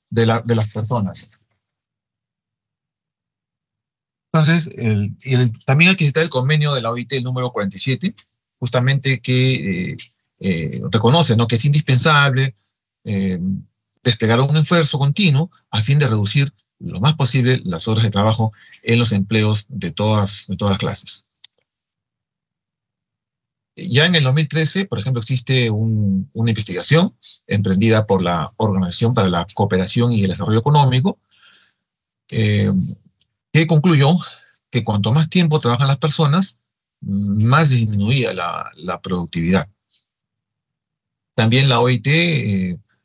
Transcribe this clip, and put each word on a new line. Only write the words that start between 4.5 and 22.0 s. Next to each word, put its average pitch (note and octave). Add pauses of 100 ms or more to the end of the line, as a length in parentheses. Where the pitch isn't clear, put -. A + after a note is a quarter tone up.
el, G#2
y C3
el, B2
también D#3+
hay F#3+
que E3+
citar D3+
el E3
convenio D3
de C3
la A2+
O A#2+
I A#2+
T, C3
el B2
número B2+
cuarenta G2+
y -
siete, C3+ (440)
justamente C3
que, B2
eh, E2 (420)
eh, D#2+ (100)
reconoce, A#2
¿no? A2+
que A#2
es A2
indispensable, C#3 (480)
eh, G2 (640)
desplegar A#2
un D3
esfuerzo D#3
continuo D3 (180)
a G#2
fin C#3+
de C#3+
reducir A2 (280)
lo -
más D3
posible B2+
las F2
horas A2
de A2+
trabajo G#2+ (280)
en A#2
los A#2
empleos G#2+
de F#2
todas, G#2
de G2
todas G2
clases. - (2500)